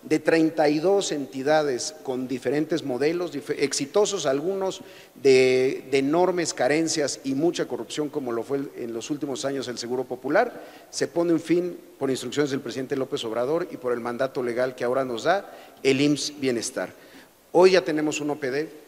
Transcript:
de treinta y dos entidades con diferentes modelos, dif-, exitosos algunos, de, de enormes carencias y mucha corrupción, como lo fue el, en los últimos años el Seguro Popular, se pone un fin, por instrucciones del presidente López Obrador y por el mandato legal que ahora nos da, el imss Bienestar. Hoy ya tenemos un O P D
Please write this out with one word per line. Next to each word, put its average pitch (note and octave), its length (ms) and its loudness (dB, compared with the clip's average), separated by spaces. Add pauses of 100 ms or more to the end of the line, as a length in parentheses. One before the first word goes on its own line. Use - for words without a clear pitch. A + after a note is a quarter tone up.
de D#3 160 0
treinta D#3+ 500 4
y D3+ 120 4
dos F#3 320 2
entidades C#3+ 880 0
con B2+ 260 -4
diferentes C#3 560 -2
modelos, D3 480 -2
dif-, C#3+ 280 -6
exitosos E3+ 680 0
algunos, F#3+ 560 -2 (400)
de, B2+ 720 6
de C#3 80 4
enormes E3+ 560 2
carencias D3 680 0
y C3+ 120 -2
mucha E3 320 0
corrupción, B2+ 420 -4
como C3+ 220 -4
lo A#2 100 -2
fue C#3 160 -4
el, C#3 200 -6
en A#2 160 -6
los A2+ 180 -6
últimos C#3 340 -4
años C3+ 220 -4
el A#2+ 100 -8
Seguro B2 280 -4
Popular, D3+ 580 0 (260)
se - 180 -4
pone E3+ 240 0
un D#3+ 80 4
fin, F3 380 0 (220)
por C3+ 100 -2
instrucciones C3 400 -2
del C3 120 -2
presidente B2+ 340 -6
López C3 280 -4
Obrador B2+ 460 -2
y C#3+ 80 -12
por B2 160 -2
el A#2+ 60 -2
mandato B2 420 -4
legal B2 320 -2
que - 100 -6
ahora B2+ 220 0
nos A#2 200 -6
da, F#3+ 300 0 (280)
el C3+ 180 4
imss D3 380 2
Bienestar. A2+ 520 -2 (600)
Hoy F#3 200 8
ya F#3 140 4
tenemos D3+ 340 -2
un D3 120 -4
O C#3+ 80 -6
P C#3 100 -4
D D3+ 200 -4 (180)